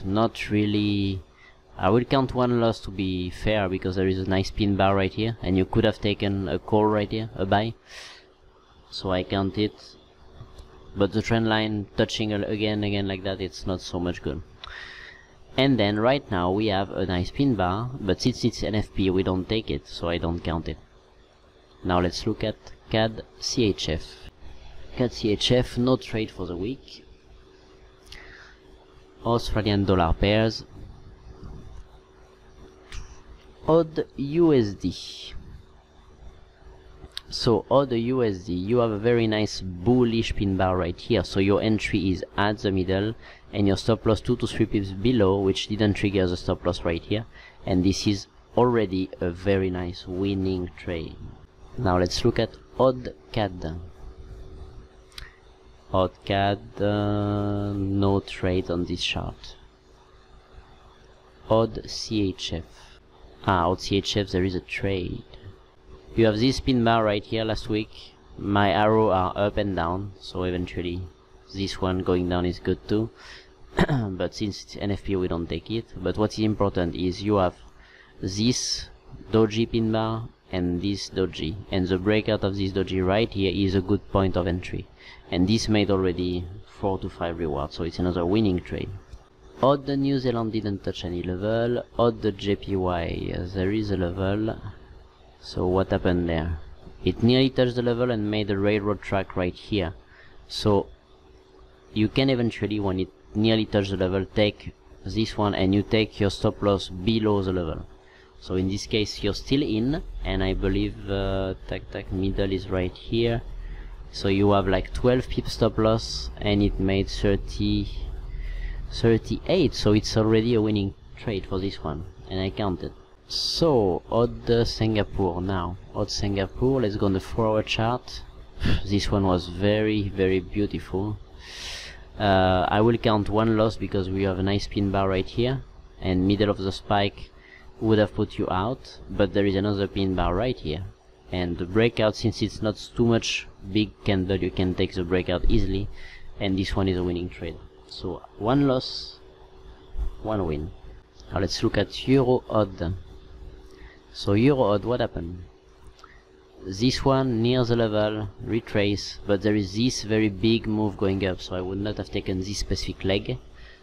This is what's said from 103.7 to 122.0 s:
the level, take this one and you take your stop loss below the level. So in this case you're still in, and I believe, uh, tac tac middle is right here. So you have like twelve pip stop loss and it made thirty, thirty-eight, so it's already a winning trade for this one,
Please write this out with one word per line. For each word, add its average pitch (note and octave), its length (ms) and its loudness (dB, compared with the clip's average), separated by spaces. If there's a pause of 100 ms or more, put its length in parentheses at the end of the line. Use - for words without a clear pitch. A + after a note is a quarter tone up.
the F#2+ 60 -2
level, F#2 280 0
take - 480 0 (320)
this G#2+ 320 -2
one G#2 160 2
and F#2+ 220 2
you G2+ 80 4
take A2 360 0
your G2+ 120 4
stop - 300 -2
loss G2+ 280 2
below G#2 540 2
the F#2 100 -2
level. E2 320 -4 (560)
So - 140 -6
in F#2 120 0
this G2+ 200 -4
case - 360 -2
you're G2+ 100 0
still - 280 0
in, C3 420 -2 (220)
and F#2+ 180 -2
I F#2+ 100 0
believe, G2+ 560 -2
uh, F#2+ 440 -2 (140)
tac F#2+ 240 -8
tac G2 200 -8
middle F#2+ 400 0
is F#2+ 160 -4
right F#2 280 -2
here. A#2 460 0 (680)
So - 160 -4
you G2 240 6
have G2 160 4
like F#2+ 260 0
twelve B2 360 4
pip - 180 -2
stop - 300 2
loss A2 520 2 (120)
and G#2 200 2
it G2+ 180 2
made G2 300 2
thirty, G#2 800 0 (1040)
thirty-eight, A#2 840 2
so - 180 4
it's - 240 2
already A2 380 4
a G#2+ 60 4
winning G#2 320 0 (240)
trade G2+ 280 -4
for F#2+ 140 -4
this G2 240 -6
one, D#2+ 220 -6 (240)